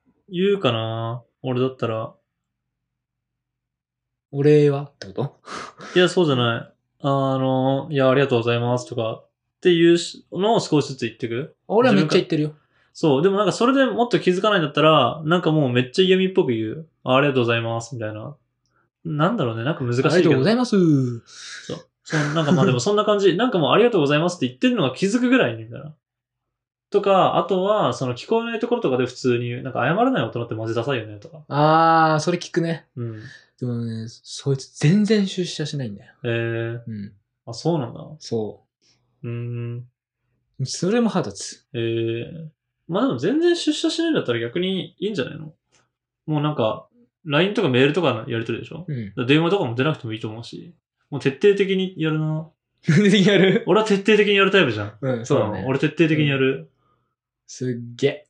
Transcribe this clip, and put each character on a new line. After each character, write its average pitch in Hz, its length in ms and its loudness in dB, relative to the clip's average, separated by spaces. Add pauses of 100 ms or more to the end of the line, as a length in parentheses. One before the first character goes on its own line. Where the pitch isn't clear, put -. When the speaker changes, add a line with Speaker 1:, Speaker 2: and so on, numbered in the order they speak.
(280)
Speaker 1:
言 190 280 0
う - 20 -2
か 131 140 0
な。 113 500 -4 (200)
俺 127 180 -2
だ 131 80 2
っ 131 80 -10
た 117 100 -6
ら。 113 260 -6 (2250)
Speaker 2:
「俺 147 380 6
は？」 143 240 -2
っ - 60 -20
て - 80 -16
こ 92 60 -18
と？ - 280 -8 (540)
Speaker 1:
い 180 60 4
や、 180 80 6
そ 180 160 2
う - 20 2
じ 143 60 2
ゃ 127 40 2
な 120 360 -2
い。 - 0 - (280)
あ 143 80 -2 (300)
の、 131 540 0
「い 143 40 -2
や、 131 140 4
あ 127 40 6
り 139 60 4
が 139 60 4
と 135 100 0
う - 40 4
ご - 20 -2
ざ 120 120 0
い 120 40 0
ま 120 200 0
す」 123 120 -10
と 117 60 -8
か 113 260 -6
っ - 60 -20 (320)
て 180 120 4
い 170 200 6
う 170 40 6
し-、 - 360 -8
の 208 240 0
を 170 40 2
少 151 200 0
し 135 80 -2
ず 135 80 -10
つ 123 100 -6
言 113 80 -6
っ - 20 -20
て 120 120 -8
く。 120 280 -8 (120)
Speaker 2:
俺 233 200 4
は 214 60 4
め 190 80 4
っ 156 40 0
ち 151 80 -2
ゃ - 0 -
言 185 100 4
っ - 20 -20
て 165 100 -2
る 147 60 0
よ。 151 60 -2
Speaker 1:
自 151 60 -12
分 - 40 -20
か - 60 -20
ら。 - 0 - (280)
そ 139 280 2
う。 - 20 0
で 190 60 4
も 196 100 0
な 208 60 2
ん - 20 0
か 175 60 0
そ 226 140 0
れ 262 80 2
で 269 120 2
も 226 200 0
っ - 20 -8
と 170 120 0
気 185 120 2
づ 185 100 -2
か 214 80 2
な 202 60 2
い - 20 2
ん 165 40 0
だ 147 60 -2
っ 143 40 -10
た 151 100 0
ら、 151 420 4
な 170 140 2
ん 170 40 -2
か 160 100 2
も 151 140 2
う 123 40 0
め 123 120 2
っ 123 80 -4
ち 190 120 2
ゃ - 20 6
嫌 185 120 4
味 190 100 2
っ 185 40 0
ぽ 185 140 2
く 135 80 -2
言 110 180 -4
う。 156 180 -12 (160)
「あ、 127 120 2
あ 139 40 6
り 147 80 2
が 139 40 0
と 131 80 2
う - 40 4
ご - 20 0
ざ 117 100 2
い 117 60 -2
ま 113 180 -4
す」 123 160 -14
み 113 40 -10
た 107 80 -6
い 104 40 -10
な。 113 240 -14 (680)
な 156 260 0
ん 240 60 -4
だ 165 80 -2
ろ 113 100 -4
う - 20 -8
ね。 117 80 -6
な 143 80 -2
ん - 40 -6
か 135 80 -8
難 120 100 -2
し 120 40 -4
い 135 40 0
け 151 60 2
ど。 - 60 2
Speaker 2:
「あ 180 40 4
り 175 60 4
が 170 60 4
と 139 60 4
う - 20 2
ご 131 60 0
ざ 185 80 2
い 233 40 2
ま 247 100 0
す」。 143 520 2 (480)
Speaker 1:
そ - 100 -12
う。 - 20 -16 (240)
そ - 160 -6
う、 147 160 -2
な 165 80 0
ん - 20 0
か 143 80 2
ま 165 100 4
あ 190 40 4
で 180 60 4
も 123 80 0
そ 208 120 0
ん 208 40 2
な 208 80 2
感 208 160 2
じ。 185 140 4
Speaker 2:
<laughs> 175 40 -2
Speaker 1:
な 240 80 0
ん 247 40 0
か 196 80 0
も 143 100 2
う - 40 4
「あ 151 60 6
り 220 60 6
が 240 60 4
と 208 80 2
う - 20 4
ご 143 80 2
ざ 147 80 2
い - 20 4
ま 170 120 2
す」 - 60 -10
っ - 40 -8
て 127 80 -2
言 - 80 -10
っ - 20 -20
て 254 100 2
る 247 60 0
の 202 80 0
が 127 120 0
気 185 120 -4
づ 226 140 0
く 247 80 0
ぐ 254 100 4
ら 143 120 2
い 113 60 -8
み 113 100 -14
た 120 100 -16
い 127 40 -14
な。 151 140 -18 (960)
と 196 120 2
か、 185 360 4
あ 175 60 2
と 185 200 -2
は、 196 280 0
そ 131 140 -6
の 123 80 -4
聞 - 140 -16
こ 226 140 0
え - 20 -6
な 233 120 -6
い 220 40 -4
と 240 80 -4
こ 240 80 -2
ろ 233 40 -4
と 175 80 0
か - 100 0
で 127 80 0
普 - 80 -8
通 120 240 0
に 120 100 -4
言 120 120 -8
う。 - 20 -14
な 131 80 -10
ん - 20 -14
か 120 160 -4
「謝 160 60 0
ら 240 160 2
な 220 100 -2
い 123 40 0
大 113 60 -6
人 117 140 -6
っ - 40 -14
て 120 60 -8
マ 113 140 -6
ジ 113 60 -4
ダ 113 100 -2
サ 139 100 -2
い 123 60 -2
よ 107 60 -10
ね」 104 120 -16
と - 100 -20
か。 - 200 -20
Speaker 2:
あ 160 720 4
ー、 - 20 -2
そ 175 100 -2
れ 175 80 0
聞 - 140 -14
く 170 80 0
ね。 165 340 -4
Speaker 1:
う 127 100 -10
ん。 110 180 -12 (360)
Speaker 2:
で 127 80 -8
も 117 180 -6
ね、 113 240 -8
そ - 440 -8
い 135 60 -2
つ - 200 -18
全 196 260 4
然 202 220 2
出 190 180 -4
社 156 200 -6
し 147 140 -8
な 131 60 -6
い 110 60 -8
ん 98 60 -14
だ - 100 -20
よ。 - 60 -20 (100)
Speaker 1:
へ 120 60 -4
ー。 117 580 -4
Speaker 2:
う 113 60 -12
ん。 101 200 -12 (340)
Speaker 1:
あ、 117 80 -14
そ 165 220 -2
う - 20 -2
な 120 80 -6
ん - 80 -14
だ。 - 60 -16 (180)
Speaker 2:
そ - 460 -8 (580)
う。 120 60 -12
Speaker 1:
う - 20 -8
ー 117 40 -8 (420)
ん。 123 120 -14 (760)
Speaker 2:
そ - 260 -4
れ 240 100 2
も 226 80 2
腹 185 160 -2
立 - 400 -14
つ。 - 80 -20
Speaker 1:
え 120 60 -8
ー。 117 720 -4 (380)
ま 180 140 -4
あ 262 60 0
で 240 80 0
も 120 40 -6
全 220 220 0
然 349 160 4
出 311 160 -2
社 320 180 -2
し 320 100 -8
な 330 80 0
い - 20 0
ん 294 40 0
だ 175 60 2
っ - 40 -4
た 123 80 -2
ら 113 80 -2
逆 117 180 -6
に 185 400 -4
い 190 100 -4
い - 20 -4
ん 220 40 -6
じ 151 80 -2
ゃ - 20 -2
な - 80 -12
い - 60 -14
の？ 156 160 -16 (720)
も 151 140 -2
う - 20 -2
な 151 100 0
ん - 20 -4
か、 110 320 -2 (400)
line 170 280 0
と 220 80 -2
か 151 80 2
メ 127 120 4
ー 139 40 6
ル 147 60 2
と 175 100 0
か 135 100 2
の 110 160 -6
や 117 100 -4
り 113 60 -6
取 117 140 -6
り - 40 -10
で - 60 -16
し - 40 -18
ょ？ 170 140 -14
Speaker 2:
う 147 80 -8
ん。 113 140 -8
Speaker 1:
だ - 60 -18
か - 80 -8
ら 120 40 -4
電 147 160 4
話 170 80 0
と 202 80 0
か 180 60 -2
も 117 100 -6
出 127 80 -2
な 151 120 0
く - 60 -18
て 123 60 -12
も 110 60 -8
い 107 60 -8
い - 20 -14
と 117 80 -8
思 110 120 -12
う 113 40 -14
し。 - 300 -18 (360)
も 143 80 -8
う - 20 -10
徹 131 220 -2
底 202 140 6
的 190 200 0
に 190 200 -4
や 156 140 -2
る 156 100 -2
な。 156 280 -4 (180)
Speaker 2:
<laughs> - 160 -20
徹 165 100 0
底 196 120 6
的 196 100 6
に 190 120 6
や 208 120 4
る？ 190 280 4
Speaker 1:
俺 214 140 4
は 214 60 0
徹 202 100 2
底 196 80 -4 (120)
的 202 120 4
に 202 80 2
や 196 80 4
る 185 60 2
タ 196 100 4
イ 160 60 4
プ 120 60 -2
じ 107 80 -4
ゃ 104 40 -4
ん。 104 160 -10
Speaker 2:
う 127 200 -4
ん、 113 60 -12
そ 143 100 0
う - 20 2
だ 107 120 -2
ね。 95 100 -8
Speaker 1:
う - 40 -8
ん、 - 40 -6
俺 135 100 0
徹 156 100 0
底 156 200 0
的 156 100 2
に 147 100 2
や 139 80 0
る。 131 200 2
Speaker 2:
う - 60 -12
ん。 - 60 -20 (760)
す 127 240 -8
っ 120 260 -8
げ。 - 340 -2